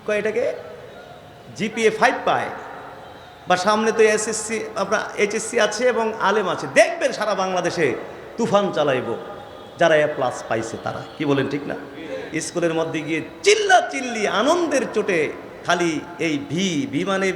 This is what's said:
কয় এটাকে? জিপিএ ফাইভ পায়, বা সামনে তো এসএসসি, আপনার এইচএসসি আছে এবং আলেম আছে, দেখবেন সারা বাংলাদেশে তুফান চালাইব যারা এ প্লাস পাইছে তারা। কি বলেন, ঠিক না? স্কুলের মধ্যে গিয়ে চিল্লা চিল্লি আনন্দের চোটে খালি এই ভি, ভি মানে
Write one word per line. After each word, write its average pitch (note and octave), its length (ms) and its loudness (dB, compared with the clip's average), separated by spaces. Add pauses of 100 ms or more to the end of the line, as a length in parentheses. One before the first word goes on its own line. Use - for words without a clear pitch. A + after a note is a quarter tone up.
কয় G#3+ 120 2
এটাকে? A3 340 0 (1040)
জিপিএ G#3+ 340 2
ফাইভ B3+ 240 4 (100)
পায়, B2 240 0 (1000)
বা F3+ 80 4
সামনে G#3+ 360 2
তো A3 100 4
এসএসসি, G#3+ 600 2 (120)
আপনার G3 240 0 (160)
এইচএসসি A3 440 0
আছে G#3+ 280 2
এবং A3 320 2
আলেম G3+ 280 2
আছে, D#3 260 -2
দেখবেন E4 380 4
সারা G3+ 220 0
বাংলাদেশে F3+ 600 0 (420)
তুফান G3 360 2
চালাইব C3 440 0 (600)
যারা E3 180 6
এ D3+ 100 4
প্লাস C3+ 420 -2
পাইছে A2+ 340 -2
তারা। A#2 200 -6 (160)
কি D#3 60 -2
বলেন, C#3 240 2
ঠিক D3+ 180 -4
না? - 80 -4 (680)
স্কুলের E3 340 0
মধ্যে D#3+ 260 -2
গিয়ে D3+ 220 -2 (200)
চিল্লা G4+ 380 8
চিল্লি A#3+ 480 -2
আনন্দের C4+ 540 2 (120)
চোটে F3 380 0 (340)
খালি E3+ 340 2 (180)
এই D#3+ 200 0 (100)
ভি, E3 420 0
ভি D3+ 140 0
মানে F#3+ 320 0